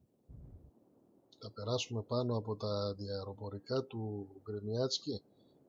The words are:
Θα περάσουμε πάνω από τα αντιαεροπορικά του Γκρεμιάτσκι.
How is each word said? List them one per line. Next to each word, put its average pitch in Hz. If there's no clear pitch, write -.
Θα 107
περάσουμε 117
πάνω 120
από 107
τα 101
αντιαεροπορικά 101
του 107
Γκρεμιάτσκι. 110